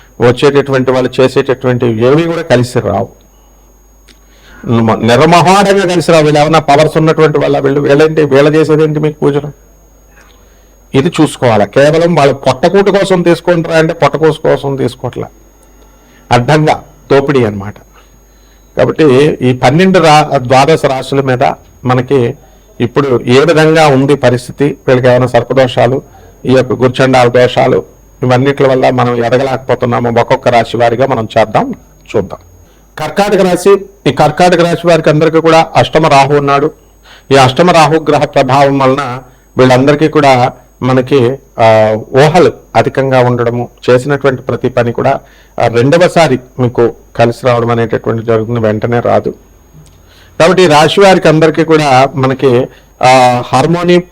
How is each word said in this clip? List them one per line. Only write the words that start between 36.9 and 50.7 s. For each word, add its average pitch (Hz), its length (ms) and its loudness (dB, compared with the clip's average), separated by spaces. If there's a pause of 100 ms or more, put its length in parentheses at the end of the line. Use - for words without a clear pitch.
ఈ 135 40 4
అష్టమ 135 360 2
రాహు 160 220 2
గ్రహ 147 320 0
ప్రభావం 139 540 0
వలన 131 400 -2 (380)
వీళ్ళందరికీ 135 500 2
కూడా 135 440 2 (320)
మనకి, 127 520 0 (240)
ఆ, 110 380 2 (180)
ఊహలు 151 360 2 (240)
అధికంగా 131 440 0
ఉండడము, 120 500 -2 (200)
చేసినటువంటి 131 520 0
ప్రతి 123 280 -4
పని 120 220 -2
కూడా, 131 280 -2 (400)
ఆ, 120 80 0
రెండవసారి 143 720 0 (200)
మీకు 120 340 0 (220)
కలిసి 120 320 -2
రావడం 117 240 0
అనేటటువంటి 117 540 -4
జరుగుతుంది, 113 340 -2
వెంటనే 110 400 -2
రాదు. 104 340 -2 (1040)
కాబట్టి 180 240 2
ఈ 180 40 4
రాశి 156 340 2